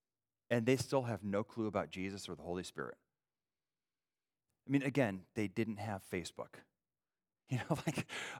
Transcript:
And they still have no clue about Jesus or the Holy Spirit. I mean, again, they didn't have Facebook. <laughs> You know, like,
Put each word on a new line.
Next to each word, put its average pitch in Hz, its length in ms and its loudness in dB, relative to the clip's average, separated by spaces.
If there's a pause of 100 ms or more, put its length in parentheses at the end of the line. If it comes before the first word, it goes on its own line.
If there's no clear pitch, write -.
(480)
And 117 160 4
they 131 120 8
still 127 260 2
have 117 200 -2
no 104 220 2
clue 110 220 -2
about 90 240 0
Jesus 95 360 -6
or 90 80 -6
the - 80 -14
Holy 90 200 -4
Spirit. 69 340 -8 (1700)
I 139 40 -2
mean, 139 120 6
again, 117 400 2 (120)
they 104 140 2
didn't 107 300 -2
have 101 320 -4
Facebook. - 440 -6
<laughs> - 100 -18 (840)
You 127 100 0 (100)
know, 147 160 4
like, - 220 -2 (340)